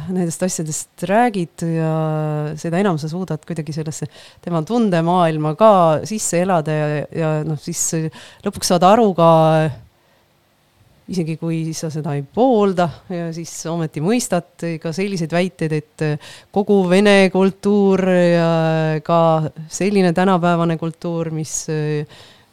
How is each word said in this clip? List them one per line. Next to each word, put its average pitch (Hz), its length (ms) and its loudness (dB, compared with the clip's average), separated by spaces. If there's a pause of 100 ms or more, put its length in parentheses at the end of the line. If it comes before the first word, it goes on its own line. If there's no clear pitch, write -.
nendest 180 340 -4
asjadest 165 640 -6
räägid 202 560 0
ja 165 280 -2 (680)
seda 170 220 -2
enam 190 180 0
sa 156 80 -6
suudad 165 400 -6
kuidagi 160 240 -8
sellesse 151 380 -8 (340)
tema 175 240 -2
tundemaailma 170 880 0
ka 220 140 6 (340)
sisse 190 400 -4
elada 160 320 0
ja, 151 140 -2 (260)
ja 160 160 -2 (160)
noh, 156 80 -4
siis 160 540 -4 (340)
lõpuks - 300 -2
saad 175 100 4
aru 214 320 6
ka, 165 140 6 (1900)
isegi 160 240 -4
kui 165 220 -4 (100)
sa 165 220 -8
seda 151 240 -4
ei 139 100 -6
poolda 202 640 2 (180)
ja 170 240 -8
siis 165 240 -12 (160)
ometi 160 320 -4
mõistad 185 640 -2 (160)
ka 165 80 -6
selliseid 185 400 -4
väiteid, 165 480 -2
et - 280 -6 (440)
kogu 202 300 2 (100)
vene 196 400 6
kultuur 190 720 2
ja 175 480 2 (480)
ka 170 200 0 (520)
selline 190 400 2
tänapäevane 170 640 2
kultuur, 165 560 -6
mis 156 300 -6 (920)